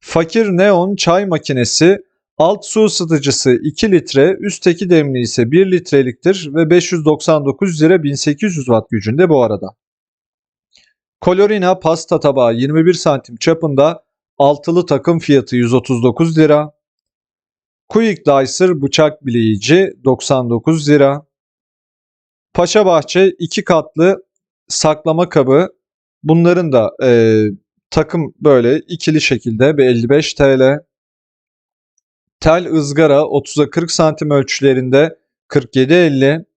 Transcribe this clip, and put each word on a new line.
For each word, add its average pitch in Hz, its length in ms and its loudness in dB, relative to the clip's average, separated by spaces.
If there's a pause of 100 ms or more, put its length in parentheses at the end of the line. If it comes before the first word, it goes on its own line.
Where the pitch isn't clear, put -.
Fakir 170 460 -4
Neon 190 500 0
çay 185 300 0
makinesi, 156 760 0 (340)
alt 190 260 0
su 220 200 0
ısıtıcısı 143 680 -2
iki 147 400 -2
litre, 165 480 2
üstteki 180 500 -2
demli 143 300 2
ise 117 300 -2
bir 185 200 2
litreliktir 165 840 -2
ve 156 160 0
beş 175 220 2
yüz 165 120 -4
doksan 151 400 0
dokuz 151 380 -2
lira, 170 200 2
bin 143 120 -4
sekiz 156 420 -4
yüz 139 80 -6
watt 117 260 -2
gücünde 117 380 -2
bu 143 140 2
arada. 104 240 -4 (1600)
Colorina 185 560 0
pasta 165 420 -2
tabağı 131 340 0
yirmi 151 320 0
bir 180 80 2
santim 139 420 -4
çapında, 160 680 -2 (340)
altılı 147 480 0
takım 160 320 0
fiyatı 135 380 0
yüz 120 180 0
otuz 123 280 -2
dokuz 160 360 0
lira. 151 340 2 (1160)
Quick 214 380 0
Dicer 143 560 0
bıçak 147 440 0
bileyici 117 680 0 (100)
doksan 127 460 -2
dokuz 143 380 -2
lira. 143 380 2 (1300)
Paşa 190 320 2
Bahçe 180 520 2
iki 175 260 -6
katlı 175 600 -2 (440)
saklama 160 600 -2
kabı. 143 400 0 (540)
Bunların 170 500 2
da, 113 200 0 (100)
e, 113 400 2 (480)
takım 160 500 -4
böyle 131 380 2
ikili 156 420 -4
şekilde 127 580 -2
bir 135 60 4
elli 120 240 0
beş 147 260 0
T 135 240 2
L. 135 200 2 (1600)
Tel 165 320 0
ızgara 147 520 2
otuza 143 460 -4
kırk 170 200 -4
santim 156 400 -2
ölçülerinde 135 880 0 (300)
kırk 131 280 -4
yedi 131 160 2
elli. 156 520 2 (120)